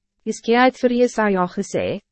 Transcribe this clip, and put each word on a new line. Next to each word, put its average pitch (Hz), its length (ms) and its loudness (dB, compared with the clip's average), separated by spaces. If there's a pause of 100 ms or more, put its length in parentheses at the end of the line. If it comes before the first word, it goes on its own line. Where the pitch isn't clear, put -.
(260)
Hiskia 233 400 0
het 254 120 2
vir 247 140 0
Jesaja 214 560 0
gesê, 156 540 -6 (100)